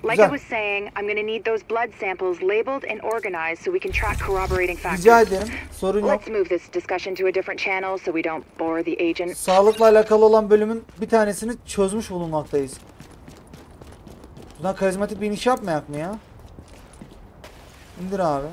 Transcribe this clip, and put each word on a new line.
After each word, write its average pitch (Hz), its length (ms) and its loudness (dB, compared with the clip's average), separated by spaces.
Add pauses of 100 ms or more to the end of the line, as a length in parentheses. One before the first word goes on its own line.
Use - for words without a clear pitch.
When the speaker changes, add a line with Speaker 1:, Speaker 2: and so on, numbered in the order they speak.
Speaker 1:
Like 202 120 0
I 202 40 10
Speaker 2:
Güzel. 226 60 2
Speaker 1:
was 277 100 -6
saying, 208 540 -6
I'm 208 120 -4
gonna 208 140 -2
need 214 240 -4
those 226 240 -2
blood 226 200 -2 (100)
samples 185 420 -4
labeled 226 500 -2
and 214 120 -8
organized 180 600 -6
so 185 80 -4
we 180 80 -2
can 190 120 -6
track 202 280 -2
corroborating 185 580 -2
factors. 175 280 -4
Speaker 2:
Rica 233 160 10
ederim. 190 260 0 (240)
Sorun 196 280 -2
yok. 202 100 0
Speaker 1:
Let's 202 180 -2
move 208 220 -2
this 175 240 -4
discussion 185 420 -6
to 190 120 0
a 185 60 0
different 190 260 -4
channel 190 380 -4
so 185 140 -6
we 160 120 -2
don't 160 200 -6 (160)
bore 165 240 -2
the 165 260 -2
agent. 175 280 -6
Speaker 2:
Sağlıkla 214 480 4
alakalı 214 400 6
olan 214 240 6
bölümün 214 340 4 (180)
bir 220 80 -6
tanesini 220 440 0 (120)
çözmüş 202 460 -2
bulunmaktayız. 151 600 -4 (1800)
Buradan 185 180 -4
karizmatik 196 460 -2
bir 208 60 -2
iniş 208 180 -4
yapmayak 202 440 0
mı 147 80 -8
ya? 175 180 -6 (1900)
İndir 190 180 -6
abi. 147 340 0